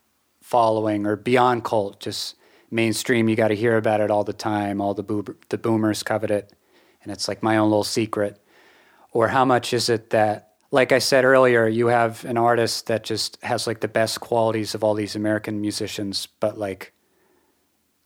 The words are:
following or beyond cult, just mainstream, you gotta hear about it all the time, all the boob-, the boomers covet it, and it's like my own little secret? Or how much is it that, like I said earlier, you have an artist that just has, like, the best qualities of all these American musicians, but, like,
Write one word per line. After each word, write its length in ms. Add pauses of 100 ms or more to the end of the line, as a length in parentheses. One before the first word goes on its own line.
(420)
following 680
or 80
beyond 500
cult, 340
just 360 (360)
mainstream, 560
you 80
gotta 200
hear 200
about 260
it 100
all 120
the 100
time, 460
all 140
the 100
boob-, 320 (140)
the 80
boomers 460
covet 280
it, 220 (500)
and 80
it's 160
like 160
my 140
own 120
little 140
secret? 560 (720)
Or 180
how 140
much 300
is 160
it 220
that, 380 (200)
like 220
I 80
said 260
earlier, 420
you 200
have 380
an 120
artist 480
that 180
just 380
has, 240
like, 140
the 80
best 320
qualities 560
of 80
all 100
these 220
American 460
musicians, 680
but, 320
like, 340 (1120)